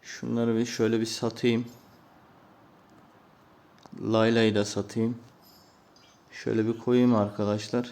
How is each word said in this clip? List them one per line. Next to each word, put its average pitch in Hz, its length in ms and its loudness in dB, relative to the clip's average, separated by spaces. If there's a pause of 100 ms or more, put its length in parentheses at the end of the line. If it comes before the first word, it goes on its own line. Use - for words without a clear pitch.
şunları 117 540 -2
bir 117 100 0
şöyle 113 340 0
bir 113 60 0
satayım. 117 580 -2 (2250)
Layla'yı 110 540 4
da 104 100 2
satayım. 113 540 -4 (1120)
Şöyle 110 340 -2
bir 113 120 -2
koyayım 123 360 4
arkadaşlar. 104 760 -2